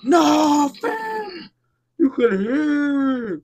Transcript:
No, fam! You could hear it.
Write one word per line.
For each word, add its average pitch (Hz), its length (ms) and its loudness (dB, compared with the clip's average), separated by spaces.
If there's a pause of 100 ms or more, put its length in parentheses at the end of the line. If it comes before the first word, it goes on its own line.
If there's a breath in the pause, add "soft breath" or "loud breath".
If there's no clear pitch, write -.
No, 302 680 4 (100)
fam! 440 680 -8 (480)
You 269 120 2
could 226 300 0
hear 269 960 -2
it. 151 100 -12